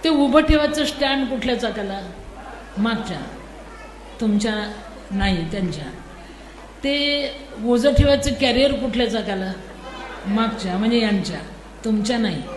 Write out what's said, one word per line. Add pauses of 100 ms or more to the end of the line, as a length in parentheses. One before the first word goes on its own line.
ते
उभं
ठेवायचं
स्टँड
कुठल्या
चाकाला? (760)
मागच्या, (1000)
तुमच्या (560)
नाही,
त्यांच्या. (1000)
ते (720)
ओझं
ठेवायचं (100)
कॅरियर
कुठल्या
चाकाला? (760)
मागच्या,
म्हणजे
यांच्या, (460)
तुमच्या
नाही. (140)